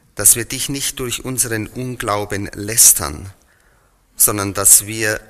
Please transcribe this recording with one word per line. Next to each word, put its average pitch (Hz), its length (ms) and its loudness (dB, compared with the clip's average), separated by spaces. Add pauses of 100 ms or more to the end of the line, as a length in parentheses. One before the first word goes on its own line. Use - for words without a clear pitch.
(160)
dass - 200 4
wir 117 100 -2
dich 131 240 -6
nicht 139 300 -4
durch 123 260 -6
unseren 117 420 -2
Unglauben 104 840 -4
lästern, 98 800 0 (800)
sondern 101 380 2
dass 101 320 4
wir 110 340 0 (100)